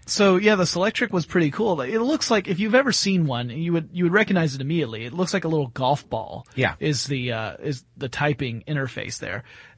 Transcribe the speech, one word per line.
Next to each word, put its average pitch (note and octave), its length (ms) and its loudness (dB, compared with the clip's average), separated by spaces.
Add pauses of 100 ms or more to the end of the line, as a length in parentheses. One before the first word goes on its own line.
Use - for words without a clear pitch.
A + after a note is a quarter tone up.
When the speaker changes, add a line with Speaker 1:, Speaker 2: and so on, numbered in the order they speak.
Speaker 1:
so G3 320 4
yeah, G#3+ 180 4
the F#3 80 4
Selectric G#3 480 0
was F3 140 0
pretty D#3+ 260 2
cool. F#3+ 300 0
It G3+ 180 0
looks C4 320 0
like, G3+ 160 2
if F3+ 120 -2
you've G#3+ 160 2
ever C4 180 4
seen F#3 320 2
one, B2 240 -2
you E3 240 -2
would, E3 180 0
you F3 140 0
would E3+ 80 4
recognize F3+ 420 2
it C3+ 60 -8
immediately. C3 420 -2
It A#2+ 80 -10
looks F3+ 220 -2
like F#3+ 100 0
a D#3+ 60 -2
little D3 180 2
golf C3 420 0
ball. - 460 -8
Speaker 2:
Yeah. B2 240 2
Speaker 1:
Is C#3+ 280 0
the, B2 260 -2
uh, A2 280 -4
is C#3 220 -6 (140)
the C3+ 100 -8
typing C3 600 -2
interface C3 500 -6
there, G2 240 -8 (340)